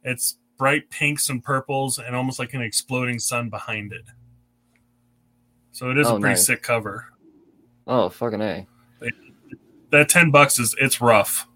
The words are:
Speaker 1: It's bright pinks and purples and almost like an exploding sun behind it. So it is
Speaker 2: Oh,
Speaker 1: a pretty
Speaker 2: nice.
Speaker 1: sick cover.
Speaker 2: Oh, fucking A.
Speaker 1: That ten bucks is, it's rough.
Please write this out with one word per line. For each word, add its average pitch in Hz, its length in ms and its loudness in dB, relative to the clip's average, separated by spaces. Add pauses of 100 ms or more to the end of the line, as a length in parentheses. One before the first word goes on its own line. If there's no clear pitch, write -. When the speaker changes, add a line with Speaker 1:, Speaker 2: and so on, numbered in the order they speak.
Speaker 1:
It's 127 320 -6 (220)
bright 143 320 0
pinks 147 400 -2
and 127 120 -6
purples 135 560 -4
and 123 160 -10
almost 127 240 -4
like 123 160 -6
an 131 80 -4
exploding 123 560 -4
sun 120 300 -4
behind 104 440 -10
it. 95 100 -16 (1700)
So 127 180 -6
it 131 80 2
is 147 100 6
Speaker 2:
Oh, 117 80 4
Speaker 1:
a 101 40 -2
pretty 101 140 2
Speaker 2:
nice. - 120 2
Speaker 1:
sick 123 160 0
cover. 107 440 -4 (800)
Speaker 2:
Oh, 110 220 2
fucking 107 340 -4
A. 95 240 -6 (1200)
Speaker 1:
That 147 200 6
ten 170 200 6
bucks 143 280 6
is, 117 200 -2
it's 131 220 0
rough. 113 560 4